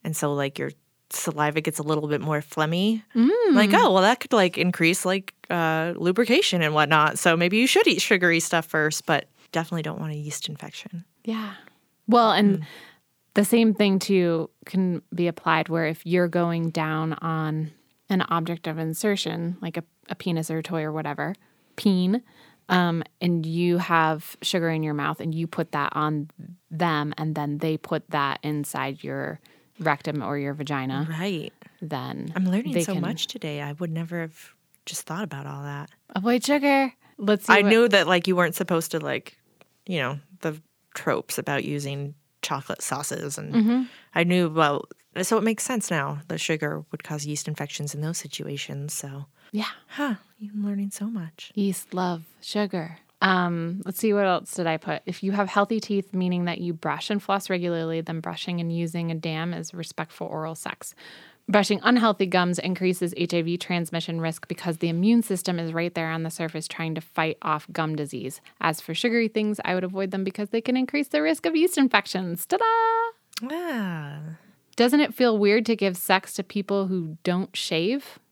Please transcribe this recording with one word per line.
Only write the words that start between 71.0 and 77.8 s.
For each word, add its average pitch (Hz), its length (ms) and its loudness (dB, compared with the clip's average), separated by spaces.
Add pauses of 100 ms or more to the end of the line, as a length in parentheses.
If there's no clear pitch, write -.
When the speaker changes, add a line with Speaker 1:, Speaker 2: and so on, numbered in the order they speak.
Speaker 2:
the 302 140 0
risk 311 240 0
of 330 100 0
yeast 339 220 2
infections. 190 680 2
Ta-da! 453 1080 0
Speaker 1:
Ah. 190 680 -6 (560)
Speaker 2:
Doesn't 247 240 4
it 277 140 2
feel 240 240 2
weird 208 300 4
to 233 80 2
give 196 220 0
sex - 360 2
to 196 100 -6
people 196 440 -2
who 165 360 -4
don't 180 320 -2
shave? 202 640 -4 (120)